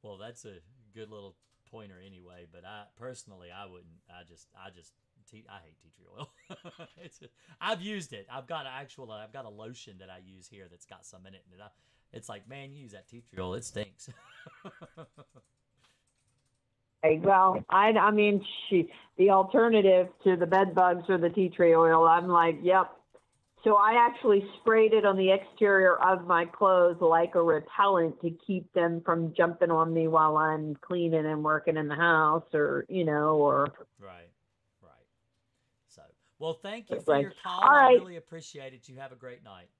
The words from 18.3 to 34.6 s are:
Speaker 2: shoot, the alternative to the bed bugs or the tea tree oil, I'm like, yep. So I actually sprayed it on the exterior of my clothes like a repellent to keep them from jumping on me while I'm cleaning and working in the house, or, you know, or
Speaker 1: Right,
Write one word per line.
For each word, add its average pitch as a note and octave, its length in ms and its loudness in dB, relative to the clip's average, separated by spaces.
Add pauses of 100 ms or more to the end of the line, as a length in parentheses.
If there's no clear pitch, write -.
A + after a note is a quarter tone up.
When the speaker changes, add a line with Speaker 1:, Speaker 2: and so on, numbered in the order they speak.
Speaker 2:
shoot, F3 200 0 (280)
the F#3+ 140 4
alternative F#3+ 800 2 (160)
to F#3+ 100 2
the E3+ 120 -2
bed F#3+ 280 0
bugs F3 340 0
or F#3+ 100 0
the E3+ 100 0
tea F3+ 220 -2
tree E3+ 240 4
oil, E3 340 4
I'm E3 180 2
like, E3 360 2
yep. F#3 280 2 (720)
So G#3+ 140 2
I G#3 180 2 (140)
actually G#3 340 0 (160)
sprayed A3 340 2
it G#3+ 120 2
on G3 120 2
the F#3+ 140 0
exterior F#3+ 720 2
of F3+ 240 0
my F3 200 0
clothes F3+ 540 2
like E3 360 2
a E3+ 60 2
repellent E3 800 -2
to E3+ 80 -6 (140)
keep F#3 280 -8
them E3+ 320 -2
from E3 320 -4
jumping E3+ 340 0
on E3 240 -2
me D#3+ 140 -2
while D#3 280 2
I'm D#3 440 -2
cleaning E3 460 -4
and D#3 180 -6
working D#3 320 -2
in D3+ 100 -6
the D3 80 -8
house, D#3+ 480 0 (120)
or, C#3+ 340 -2
you F#3 160 -4
know, D3+ 320 0
or C#3+ 320 0 (320)
Speaker 1:
Right, F2+ 300 -20 (520)